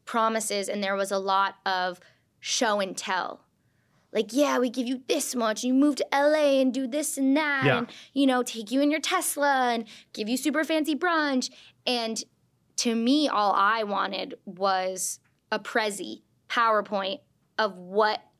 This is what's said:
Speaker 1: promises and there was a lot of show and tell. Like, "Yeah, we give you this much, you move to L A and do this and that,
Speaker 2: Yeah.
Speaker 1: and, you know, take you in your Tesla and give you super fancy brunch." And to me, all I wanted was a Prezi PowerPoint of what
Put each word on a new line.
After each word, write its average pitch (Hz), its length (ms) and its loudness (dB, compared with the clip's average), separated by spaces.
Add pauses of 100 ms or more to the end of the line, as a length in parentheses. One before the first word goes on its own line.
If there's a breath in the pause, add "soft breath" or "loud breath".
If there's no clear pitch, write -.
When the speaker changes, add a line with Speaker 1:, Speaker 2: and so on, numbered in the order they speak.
Speaker 1:
promises 220 640 -2
and 202 160 -4
there 196 120 -2
was 196 160 -2
a 196 80 0
lot 196 360 0 (100)
of 185 340 -2 (400 soft breath)
show 214 400 0
and 190 180 -4
tell. - 480 -6 (680)
Like, 214 220 -2
"Yeah, 269 240 2
we 247 140 2
give 240 160 -4
you 262 200 -6
this 277 280 -2
much, 220 280 -2
you 254 100 0
move 277 240 4
to - 180 -2
L 294 180 4
A 285 280 4
and 262 120 2
do 269 140 -4
this 285 300 -4
and 269 200 4
that, 285 260 0
Speaker 2:
Yeah. 214 160 4
Speaker 1:
and, 240 80 -6 (260 loud breath)
you 277 120 2
know, 254 160 4
take 226 300 -8
you 269 100 2
in 294 80 4
your 311 100 0
Tesla 285 720 0
and 226 120 -4 (280 loud breath)
give 208 140 -8
you 247 80 -2
super 294 280 0
fancy 311 320 0
brunch." 294 560 0 (340 loud breath)
And 226 360 -2 (560)
to 226 180 0
me, 262 340 2
all 208 240 2
I 214 300 2
wanted 190 500 -4 (120)
was 185 720 -2 (320)
a 214 80 -2
Prezi 208 640 -4 (260)
PowerPoint 202 680 0 (400)
of 196 180 0
what 202 440 0 (180)